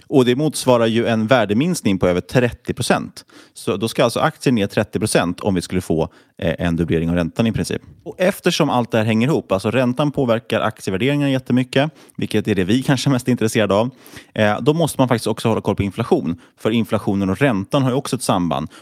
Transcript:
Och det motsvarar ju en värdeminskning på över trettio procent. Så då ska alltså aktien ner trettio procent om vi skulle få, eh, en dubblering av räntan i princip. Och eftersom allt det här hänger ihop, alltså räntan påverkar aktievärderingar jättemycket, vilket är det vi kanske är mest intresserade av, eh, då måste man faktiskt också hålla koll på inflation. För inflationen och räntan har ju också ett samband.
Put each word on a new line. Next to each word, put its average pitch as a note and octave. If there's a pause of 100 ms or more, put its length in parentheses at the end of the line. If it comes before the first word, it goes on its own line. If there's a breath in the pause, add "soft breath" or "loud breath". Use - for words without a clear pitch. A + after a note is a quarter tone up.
Och C3
det A#2+
motsvarar B2+
ju A2+
en A2
värdeminskning A2+
på F#2+
över F2+
trettio -
procent. - (280 loud breath)
Så -
då G#2
ska D3
alltså A#2+
aktien D3
ner G2+
trettio G#2
procent F2
om G2+
vi F2
skulle F2+
få, D#2+ (340 soft breath)
eh, E2+
en F2
dubblering E2
av E2+
räntan F2
i A2+
princip. - (220)
Och -
eftersom F3
allt A#2+
det A#2
här G#2+
hänger A2+
ihop, C#3
alltså G2
räntan B2+
påverkar A#2
aktievärderingar A#2+
jättemycket, C3 (260 loud breath)
vilket G#2+
är G#2+
det F#2
vi A2+
kanske C#3
är -
mest B2+
intresserade A2
av, A2 (440 loud breath)
eh, G#2
då C#3+
måste D#3+
man C3
faktiskt A#2+
också A2
hålla G#2
koll G#2
på G2
inflation. G#2 (180 loud breath)
För A#2
inflationen G#2
och F#2
räntan C3
har C3
ju B2
också C#3
ett -
samband. E2 (120)